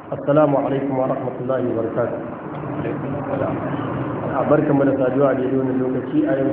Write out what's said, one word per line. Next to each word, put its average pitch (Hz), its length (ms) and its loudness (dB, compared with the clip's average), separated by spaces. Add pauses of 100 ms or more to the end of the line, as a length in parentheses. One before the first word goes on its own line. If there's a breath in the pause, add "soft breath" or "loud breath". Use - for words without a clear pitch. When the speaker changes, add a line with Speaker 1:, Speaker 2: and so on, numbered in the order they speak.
Speaker 1:
السلام 143 500 2
عليكم 135 440 0
ورحمة 127 400 -2
الله 127 260 -2
وبركاته. 113 540 -2 (460)
Speaker 2:
وعليكم - 440 -4 (100)
السلام. - 360 -2 (800)
Speaker 1:
Barkanmu 139 480 4
da 135 160 4
saduwa 131 320 4
a 127 40 2
daidai 127 200 0
wannan 127 240 0
lokaci 131 480 0
a 135 80 2
yau 135 180 2